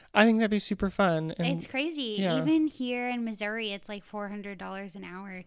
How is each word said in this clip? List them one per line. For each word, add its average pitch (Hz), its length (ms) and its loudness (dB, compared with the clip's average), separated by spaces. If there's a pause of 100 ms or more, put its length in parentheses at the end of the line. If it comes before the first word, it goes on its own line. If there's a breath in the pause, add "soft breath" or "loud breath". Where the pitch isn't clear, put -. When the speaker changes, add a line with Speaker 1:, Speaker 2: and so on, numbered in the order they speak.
(140 loud breath)
Speaker 1:
I 214 100 8
think 226 140 6
that'd 220 140 2
be 208 80 2
super 202 280 0
fun. 165 480 2
And 170 120 0
Speaker 2:
It's 170 180 -2
crazy. 277 540 -4
Speaker 1:
yeah. 175 200 2
Speaker 2:
Even 311 280 4
here 247 400 -4
in 240 160 -2
Missouri, 214 480 -4
it's, 202 160 -10
like, 202 160 -10
four 208 240 -8
hundred 202 300 -10
dollars 190 360 -10
an 196 80 -12
hour 185 440 -12